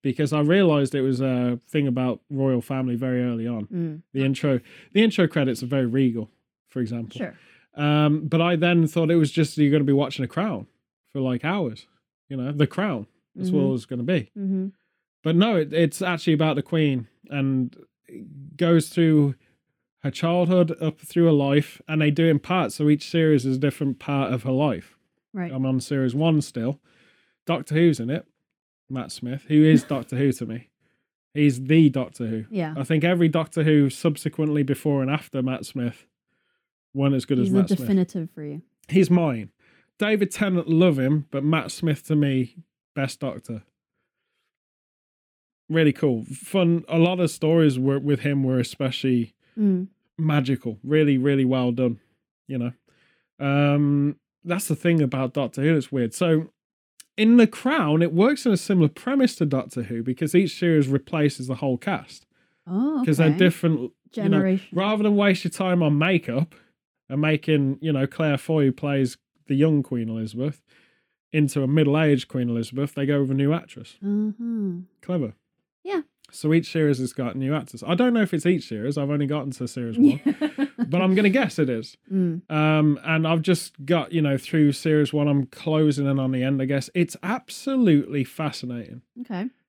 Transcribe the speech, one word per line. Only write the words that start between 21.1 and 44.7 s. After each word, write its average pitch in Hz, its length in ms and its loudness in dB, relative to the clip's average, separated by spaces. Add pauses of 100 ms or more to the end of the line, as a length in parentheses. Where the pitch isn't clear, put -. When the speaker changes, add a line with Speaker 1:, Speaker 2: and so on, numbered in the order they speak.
Speaker 1:
her 160 80 6
life, 143 560 0
and 156 140 0
they 151 80 4
do 165 160 2
in 156 120 4
parts. 175 360 -2
So 151 160 2
each 147 200 0
series 156 360 2
is 131 100 0
a - 20 -4
different 139 400 -2
part 139 360 -2
of 120 80 -6
her 131 100 -2
life. 131 460 -2 (340)
Speaker 2:
Right. 175 180 -8
Speaker 1:
I'm 131 140 -4
on 131 160 -2
series 131 340 -2
one 156 280 2
still. 123 360 -6 (680)
Doctor 156 280 -6
Who's 160 240 2
in 117 120 -6
it. 156 160 -6 (640)
Matt 131 200 -8
Smith, 123 380 -10
who 151 160 6
is 156 200 8
Speaker 2:
<laughs> - 100 -20
Speaker 1:
Doctor 123 220 -8
Who 135 160 0
to 123 120 -6
me. 113 240 -12 (640)
He's 139 320 2
the 156 240 6
Doctor 127 380 -4
Who. 110 240 -6
Speaker 2:
Yeah. 165 260 -6
Speaker 1:
I 135 80 -6
think 156 180 0
every 170 260 2
Doctor 160 360 -2
Who 147 240 4
subsequently 151 760 -2
before 143 380 -2
and 131 100 -4
after - 320 -6
Matt 131 220 -6
Smith 120 400 -8 (880)
weren't 139 220 0
as 127 100 -2
good 135 140 0
Speaker 2:
He's 196 100 2
Speaker 1:
as 185 60 0
Speaker 2:
the 196 60 4
Speaker 1:
Matt 185 80 2
Smith. 190 120 -2
Speaker 2:
definitive 180 540 -2
for 151 100 -14
you. 147 160 -12 (280)
Speaker 1:
He's 180 220 4
mine. 147 380 0 (500)
David 208 320 0
Tennant, 180 380 -2
love 165 300 4
him, 143 320 0
but 139 120 -4
Matt 151 300 0
Smith 151 360 -4
to 156 60 0
me, 135 420 0 (380)
best 135 260 -6
Doctor. 113 420 -10 (2000)